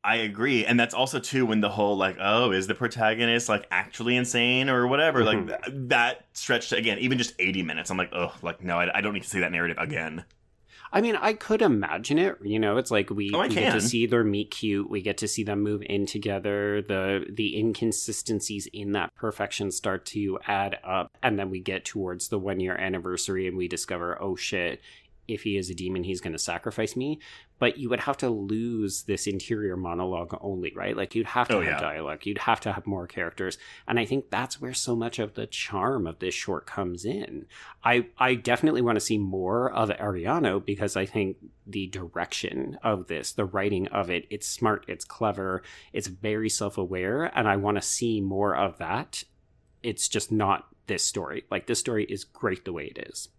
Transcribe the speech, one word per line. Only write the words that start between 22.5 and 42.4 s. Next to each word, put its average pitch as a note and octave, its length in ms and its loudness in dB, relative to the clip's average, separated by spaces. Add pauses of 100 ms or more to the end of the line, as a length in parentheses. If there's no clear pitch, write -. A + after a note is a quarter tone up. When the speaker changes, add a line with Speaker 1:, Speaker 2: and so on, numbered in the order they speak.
Speaker 2:
anniversary F#2 720 -2
and F2+ 100 -4
we F2+ 100 -2
discover, F2 540 -4
"Oh, F#2+ 140 -2
shit, F2 460 -2 (460)
if A2 160 -6
he G2+ 140 0
is F#2 120 -2
a F#2 60 -6
demon, F2+ 300 -2
he's F#2 160 -4
gonna D#2+ 180 -6
sacrifice G#2 560 -4
me." C#3+ 240 -2 (400)
But B2 180 2
you B2+ 120 -6
would A#2 100 0
have C#3 180 -2
to C3 120 0
lose G#2+ 760 -2
this G2 240 -2
interior G#2 500 -2
monologue F2 640 -4
only, F#2 340 -4
right? G2 220 -2
Like, G2 160 -4
you'd A2+ 140 0
have A#2+ 220 2
to A2+ 80 4
Speaker 1:
Oh, F#2 40 4
Speaker 2:
have D2+ 120 2
Speaker 1:
yeah. C#2+ 60 0
Speaker 2:
dialogue. D#2 460 -4
You'd G2+ 140 -2
have A#2 220 2
to G#2+ 100 -2
have G2 160 -6
more F#2+ 180 -4
characters. F#2 520 -4 (300)
And A#2 120 2
I D#3+ 60 2
think C3 260 -2
that's A#2+ 300 -4
where B2+ 120 -8
so B2 220 -2
much A#2 240 -4
of G#2 160 -4
the A2 100 -6
charm G2+ 600 -2
of E2 120 -10
this F2+ 140 -2
short - 320 -4
comes F2+ 400 -6
in. A#2+ 400 -6 (380)
I, A#2+ 240 4 (100)
I B2+ 180 4
definitely B2 460 4
want A#2+ 140 4
to G#2 100 4
see A2 120 2
more G2 540 0
of A2 180 2
Ariano G2+ 760 0
because G2+ 300 -2
I F#2+ 100 2
think F#2+ 320 0 (300)
the G2 200 -4
direction E2+ 960 -4